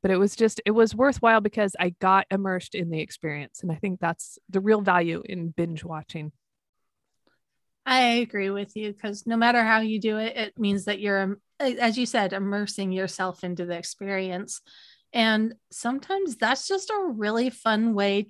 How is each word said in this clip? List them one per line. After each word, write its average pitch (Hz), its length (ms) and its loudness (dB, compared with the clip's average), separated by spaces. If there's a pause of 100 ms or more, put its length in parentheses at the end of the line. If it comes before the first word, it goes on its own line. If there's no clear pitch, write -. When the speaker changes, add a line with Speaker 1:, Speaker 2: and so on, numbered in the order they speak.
Speaker 1:
But 190 120 2
it 185 40 4
was 202 180 2
just, - 300 0
it 202 60 0
was 220 240 6
worthwhile 226 480 4
because 208 360 0
I 180 120 2 (100)
got 190 300 4
immersed 190 440 -2
in 170 140 -4
the 160 120 -4
experience. 147 640 -10
And 180 80 -4
I 160 40 -2
think 185 260 -4
that's - 380 -4 (100)
the 190 120 0
real 214 200 4
value 180 460 2
in 170 240 -6
binge 165 340 -4
watching. 156 480 -10 (1600)
Speaker 2:
I 262 120 4
agree 233 500 2
with 202 260 -8
you, 214 160 -6
'cause 208 340 -8
no 233 100 0
matter 233 260 4
how 220 160 4
you 220 220 0
do 214 180 0
it, 220 180 -4
it 214 220 -6
means 202 280 0
that 202 120 -2
you're, 196 220 0
um, 196 200 -2 (200)
a-, 254 180 0
as 226 180 2
you 247 80 0
said, 214 280 0
immersing 196 580 -4
yourself 185 540 -4
into 180 200 -4
the 175 140 -6
experience. 190 840 -6 (520)
And 220 420 2 (160)
sometimes 277 640 -4
that's 233 300 0
just 392 240 -4
a 403 240 -2
really 220 340 0
fun 226 460 0
way 202 360 2